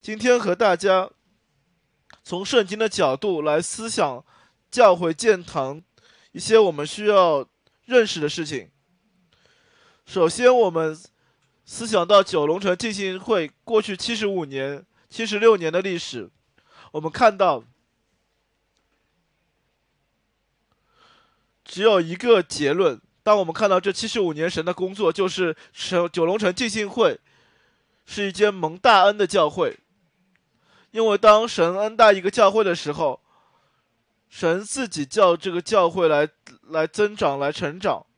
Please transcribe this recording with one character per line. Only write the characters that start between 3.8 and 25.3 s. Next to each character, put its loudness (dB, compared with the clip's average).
想 -4
教 6
会 -2
建 0
堂 -8
一 -14
些 2
我 4
们 -6
需 -10
要 2
认 2
识 -8
的 -2
事 -6
情。 -10
首 0
先， 4
我 2
们 -4
思 -14
想 0
到 6
九 0
龙 0
城 0
浸 -6
信 -6
会 -2
过 0
去 -4
七 -6
十 -6
五 -4
年、 -8
七 -8
十 -4
六 6
年 -4
的 -2
历 -4
史， -12
我 -8
们 -8
看 2
到 0
只 -8
有 4
一 -6
个 4
结 -2
论。 0
当 2
我 0
们 -6
看 0
到 4
这 -4
七 -8
十 -4
五 -2
年 -4
神 -6
的 -4
工 -6
作， 0
就 -2
是 -4